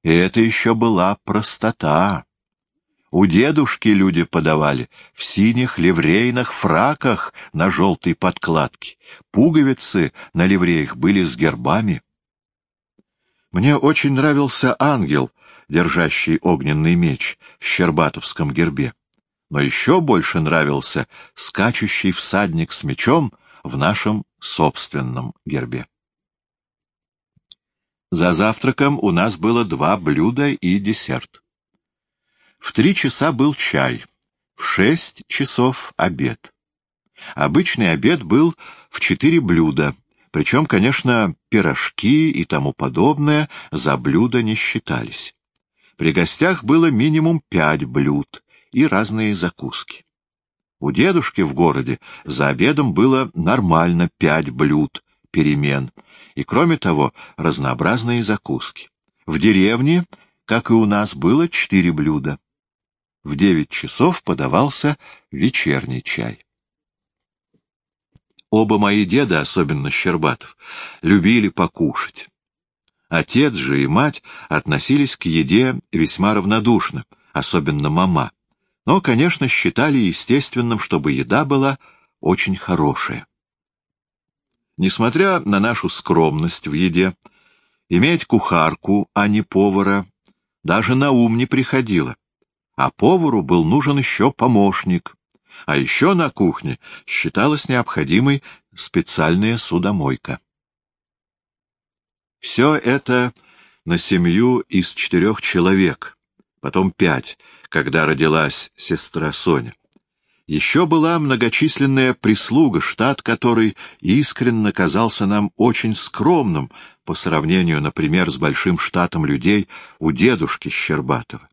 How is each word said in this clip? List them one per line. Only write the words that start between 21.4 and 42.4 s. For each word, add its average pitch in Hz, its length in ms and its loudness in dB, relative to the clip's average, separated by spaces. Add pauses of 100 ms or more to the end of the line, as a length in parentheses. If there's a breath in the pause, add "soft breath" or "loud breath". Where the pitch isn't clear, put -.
всадник 87 640 -4
с - 100 -10
мечом 127 500 -2 (300 soft breath)
в 67 160 -10
нашем 104 460 -2 (160)
собственном 65 920 -4 (140)
гербе. 64 400 -8 (2250)
За 87 220 0
завтраком 127 680 0
у 101 120 2
нас 92 260 0
было 117 260 0
два 80 320 -2
блюда 95 540 -2
и 90 300 -2
десерт. - 640 -6 (1160)
В - 140 -12
три 160 240 2
часа 139 340 -2
был 139 240 0
чай, - 480 -2 (540)
в - 80 -12
шесть - 640 -2
часов - 680 -2
обед. - 560 -4 (840 loud breath)
Обычный 85 560 0
обед 123 320 0
был 143 320 2 (340 loud breath)
в - 80 -12
четыре 165 420 2
блюда, 80 540 0 (380)
причём, 127 340 0
конечно, 113 680 0 (120)
пирожки 113 840 0
и 85 140 -4